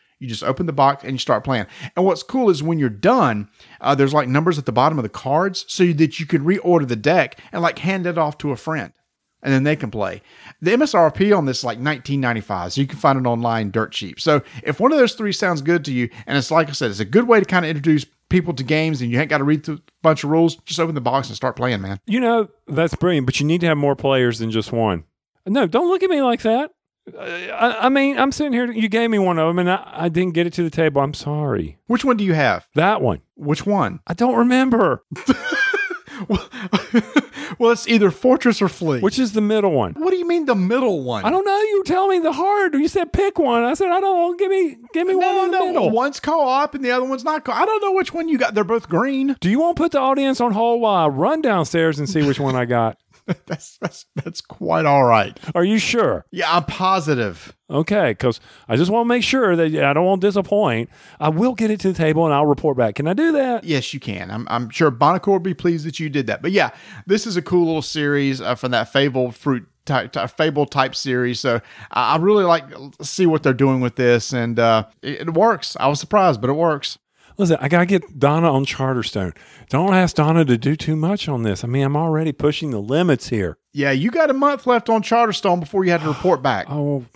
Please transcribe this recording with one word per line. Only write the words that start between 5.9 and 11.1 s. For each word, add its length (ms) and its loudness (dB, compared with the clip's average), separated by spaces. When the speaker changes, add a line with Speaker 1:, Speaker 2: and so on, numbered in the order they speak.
Speaker 1:
that 260 0
you 60 -8
can 200 -2
reorder 420 2
the 80 -4
deck 440 0
and, 100 -6
like, 180 0
hand 280 -4
it 100 -4
off 220 -2
to 120 -4
a 60 -4
friend. 360 -8
And 120 -2
then 100 2
they 120 2
can 160 -6
play. 300 -6
The 100 0
M 100 4
S 120 0
R 180 6